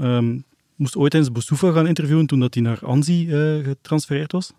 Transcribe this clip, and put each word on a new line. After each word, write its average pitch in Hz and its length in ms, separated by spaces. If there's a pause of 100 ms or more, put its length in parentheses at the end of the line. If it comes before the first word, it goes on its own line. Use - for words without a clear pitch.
ehm, 120 360 (380)
moest 139 200
ooit 143 180
eens 151 180
Boussoufa 139 400
gaan 160 160
interviewen 156 380
toen 139 140
dat 123 140
hij 120 100
naar 117 220
Anzi, 165 480
eh, 151 320
getransfereerd 143 640
was. 185 280